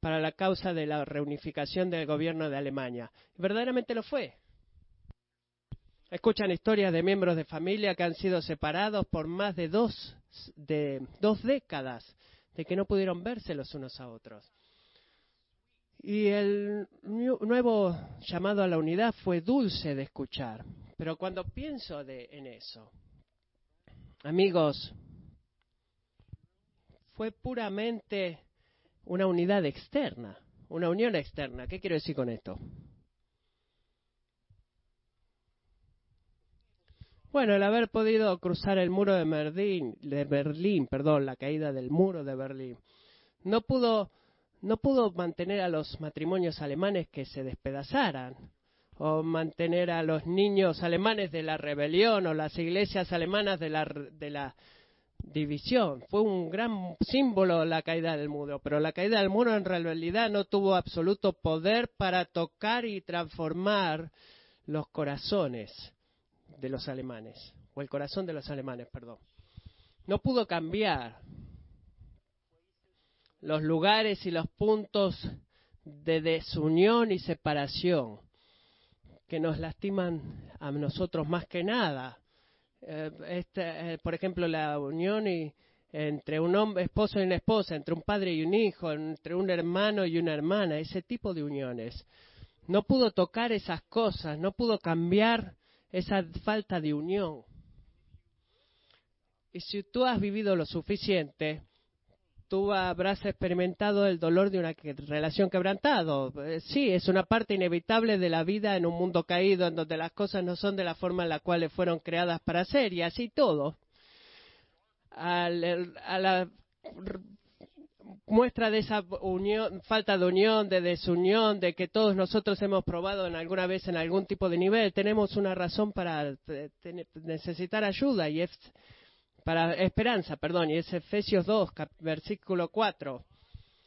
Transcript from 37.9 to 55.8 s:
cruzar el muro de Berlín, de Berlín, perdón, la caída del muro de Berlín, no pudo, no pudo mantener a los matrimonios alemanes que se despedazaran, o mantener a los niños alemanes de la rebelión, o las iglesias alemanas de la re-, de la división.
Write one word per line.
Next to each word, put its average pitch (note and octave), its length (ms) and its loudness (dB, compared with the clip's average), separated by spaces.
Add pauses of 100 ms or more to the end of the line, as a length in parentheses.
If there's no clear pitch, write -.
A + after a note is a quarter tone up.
cruzar F#3 400 0
el F3+ 140 4
muro G3 240 4
de F3 80 2
Berlín, D#3 800 0
de C#3+ 240 -2
Berlín, D3+ 600 2
perdón, C#3 400 2
la C3 120 -8
caída D3+ 340 -2
del C3 180 -6
muro E3+ 340 2
de C3+ 120 -6
Berlín, C3 420 -10 (640)
no A3 180 2
pudo, A3+ 500 2 (500)
no A3 160 0
pudo B3 340 4
mantener F3+ 500 -2
a F3+ 80 0
los D#3 300 -2
matrimonios D#3+ 600 -2
alemanes E3 460 -2
que C#3 180 -10
se C3+ 180 -10
despedazaran, C3+ 920 -4 (640)
o D#3 240 0
mantener E3 680 0
a E3 140 0
los D#3+ 240 0
niños F#3+ 560 4
alemanes F#3+ 480 0
de D#3+ 100 -4
la D#3 160 -2
rebelión, E3 720 2
o D#3 80 0
las D#3 240 -4
iglesias F#3 520 0
alemanas F#3 480 0
de D#3+ 100 -4
la D#3 160 -2
re-, C#3+ 260 -10
de D3+ 180 -12
la C#3+ 260 -8 (640)
división. D3+ 880 0